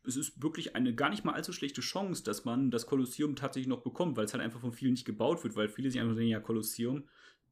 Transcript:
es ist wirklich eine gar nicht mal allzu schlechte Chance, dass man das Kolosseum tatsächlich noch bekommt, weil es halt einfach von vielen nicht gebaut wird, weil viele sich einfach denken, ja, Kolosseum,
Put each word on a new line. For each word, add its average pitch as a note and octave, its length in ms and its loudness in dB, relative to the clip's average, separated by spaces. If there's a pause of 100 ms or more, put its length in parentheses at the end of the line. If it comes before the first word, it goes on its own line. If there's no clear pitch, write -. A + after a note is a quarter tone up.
es - 120 -4
ist C3 260 -6
wirklich D#3+ 340 -2
eine A#2+ 180 4
gar C#3 140 2
nicht G#3 160 -2
mal D#3+ 80 2
allzu E3 220 -4
schlechte C#3+ 260 -4
Chance, F#3 420 -2
dass G#2 220 -2
man B2+ 260 2
das A#2 140 2
Kolosseum C3+ 500 0
tatsächlich C3 340 -4
noch B2 140 0
bekommt, C#3 360 0
weil G#2+ 80 4
es - 80 -2
halt B2+ 80 0
einfach - 180 -4
von B2 120 -4
vielen B2 200 2
nicht B2 140 0
gebaut B2 360 2
wird, G#2+ 140 -4
weil G#2+ 120 4
viele C3 220 -2
sich B2 80 0
einfach A#2 160 2
denken, A2+ 180 4
ja, G#2+ 80 0
Kolosseum, A#2 680 0 (440)